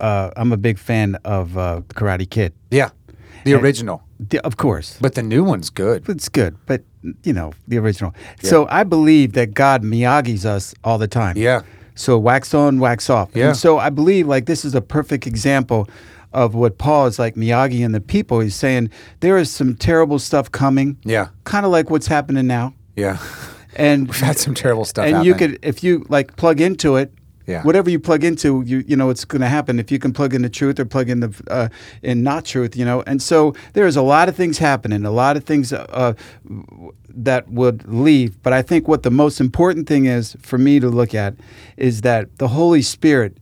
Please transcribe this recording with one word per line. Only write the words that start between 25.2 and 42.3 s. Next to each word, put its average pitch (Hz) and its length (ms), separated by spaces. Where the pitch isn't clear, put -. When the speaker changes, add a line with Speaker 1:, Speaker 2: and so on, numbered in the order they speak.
Speaker 1:
you 180 80
Speaker 2:
happen. 180 200
Speaker 1:
could, - 100
if 143 200
you, 175 280
like, - 260
plug 160 240
into 165 360
it, 139 180
Speaker 2:
Yeah. 87 160
Speaker 1:
whatever 170 260
you 170 100
plug 156 260
into, 160 420
you, 127 200
you - 80
know, 135 140
it's 127 160
gonna 131 240
happen. 139 320
If 110 100
you 139 80
can 127 140
plug 135 220
in 127 80
the 123 80
truth 139 280
or 135 60
plug 123 240
in 123 120
the, 110 140
uh, 117 200
in 120 200
not 143 220
truth, 123 320
you 123 80
know. 123 220
And 135 160
so 151 320
there 202 140
is 151 100
a 143 60
lot 147 260
of 165 80
things 175 220
happening, 113 480
a 104 40
lot 131 280
of 143 60
things, 139 280
uh, 123 400
that 127 420
would 120 400
leave. 123 520
But 127 100
I 127 80
think 160 260
what 156 160
the 131 80
most 143 300
important 160 480
thing 139 160
is 120 380
for - 160
me 139 200
to 127 120
look 120 240
at 101 200
is 117 240
that 117 340